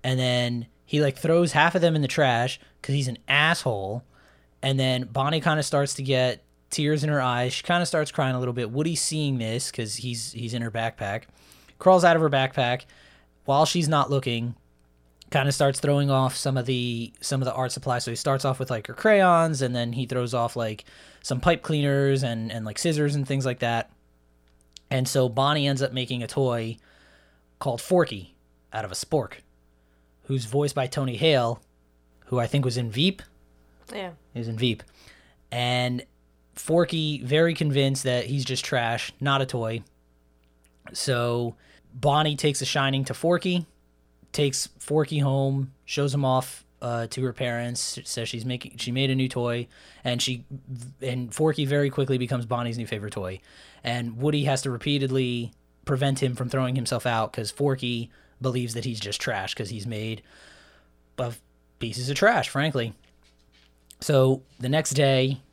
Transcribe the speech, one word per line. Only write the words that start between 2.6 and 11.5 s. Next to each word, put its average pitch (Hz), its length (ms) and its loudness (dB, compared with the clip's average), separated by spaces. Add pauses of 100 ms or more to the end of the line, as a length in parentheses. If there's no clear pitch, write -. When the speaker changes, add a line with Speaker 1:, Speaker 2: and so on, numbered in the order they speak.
Speaker 1:
'cause 139 140 -4
he's 139 140 0
an 117 180 -8
asshole. 127 800 2 (580)
And 135 160 0
then 127 320 0
Bonnie 143 300 0
kinda 156 240 2
starts 139 300 0
to 135 100 -6
get 127 400 0 (240)
tears 147 340 0
in 151 80 0
her 143 100 2
eyes. 123 320 0
She - 120 -6
kinda 175 200 2
starts 156 280 -2
crying 131 240 0
a - 20 -2
little 123 160 -2
bit. 120 160 -4
Woody's 156 320 -2
seeing 147 360 0
this 113 340 -4
'cause 107 240 -6
he's, 120 360 -8
he's 117 220 -8
in 123 80 -4
her 113 80 -4
backpack. 113 540 -4 (560)